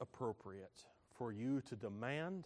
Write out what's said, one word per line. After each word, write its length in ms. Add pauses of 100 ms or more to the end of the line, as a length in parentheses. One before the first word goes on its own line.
appropriate 840 (340)
for 160
you 300
to 140
demand 680